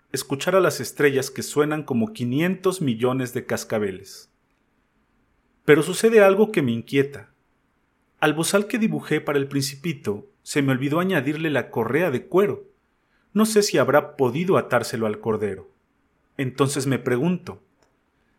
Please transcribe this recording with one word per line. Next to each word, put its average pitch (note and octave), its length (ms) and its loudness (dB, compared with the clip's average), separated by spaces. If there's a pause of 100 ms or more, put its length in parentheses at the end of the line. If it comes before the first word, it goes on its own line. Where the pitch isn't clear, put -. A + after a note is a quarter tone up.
(100)
escuchar C#3+ 460 -2
a F#3+ 40 6
las E3+ 200 0
estrellas C3+ 500 0
que - 120 -10
suenan D3+ 420 -2
como A2+ 280 -2
quinientos F3 680 -2
millones B2+ 540 -2
de A#2+ 120 -6
cascabeles. G#2 840 -6 (1300)
Pero D3+ 180 6
sucede G#3 400 4
algo G3 280 6
que F3+ 120 0
me B2 100 0
inquieta. A#2 600 -2 (840)
Al D#3 160 2
bozal G3+ 320 -2
que A#3+ 120 -6
dibujé D#3 420 -2
para D3+ 180 -2
el C#3 80 0
principito, C#3 800 -6 (160)
se - 200 -2
me C3+ 80 0
olvidó C#3 300 0
añadirle D#3 500 -2
la B2 200 -2
correa C3 420 0
de B2 140 -4
cuero. F3 440 0 (640)
No G#3+ 120 4
sé G#3+ 160 4
si G3 160 0
habrá C#3 380 2
podido D3 400 2
atárselo A2+ 500 0
al G#2+ 120 -4
cordero. G#2 500 -4 (720)
Entonces C3+ 480 -2
me B2+ 140 0
pregunto, B2+ 640 -2 (760)